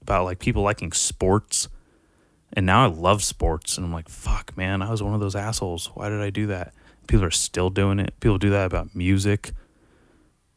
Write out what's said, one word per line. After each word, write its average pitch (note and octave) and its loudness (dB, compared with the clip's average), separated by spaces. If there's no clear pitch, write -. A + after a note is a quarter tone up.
about, F#2+ 0
like, F#2 -4
people G#2+ 0
liking G2 -2
sports. - 0
And F#2+ 0
now G2+ 6
I B2+ 6
love F2+ 2
sports, - -2
and F#2 -6
I'm E2+ -4
like, E2+ -8
"Fuck, - -4
man, F#2+ -2
I G#2+ -4
was G#2+ -2
one G2+ -2
of G#2+ 0
those G2 -2
assholes. G2+ -6
Why G#2 -8
did G#2 -4
I G2+ -4
do G#2 -2
that?" F#2 -6
People G2+ 6
are E2+ -2
still - 0
doing G2 2
it. - -4
People G#2 2
do G2 2
that G2 2
about E2+ -4
music. F#2+ 0